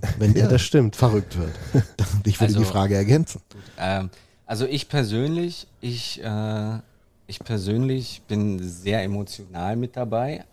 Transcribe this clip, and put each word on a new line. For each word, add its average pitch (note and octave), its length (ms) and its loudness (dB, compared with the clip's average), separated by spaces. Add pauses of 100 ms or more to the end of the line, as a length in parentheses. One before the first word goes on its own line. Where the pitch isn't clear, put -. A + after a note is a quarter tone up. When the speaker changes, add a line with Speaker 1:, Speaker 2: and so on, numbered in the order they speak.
(180)
Speaker 1:
wenn G#2 160 4
Speaker 2:
<laughs> - 20 2
Ja, - 80 4
Speaker 1:
der G#2+ 100 4
Speaker 2:
das B2 100 6
stimmt. A#2+ 320 4
Speaker 1:
verrückt G#2+ 420 2
wird? E2 140 -2 (220)
<laughs> - 120 4 (400)
Ich G#2 140 2
würde G#2+ 140 4
Speaker 3:
Also G#2 60 2
Speaker 1:
die G#2+ 60 6
Frage G2 300 2
ergänzen. B2+ 460 4 (100)
Speaker 3:
gut, G2+ 120 -20 (140)
ähm, F#2+ 320 -2 (360)
also A2+ 200 -2
ich C#3 240 -4
persönlich, D3 760 -2 (120)
ich, A#2+ 440 -8
äh, G#2+ 560 -4 (480)
ich - 120 -14
persönlich A#2 880 -2
bin G#2 340 0
sehr F#2 420 -2
emotional G2 720 -6
mit B2 200 -4
dabei, B2 580 -4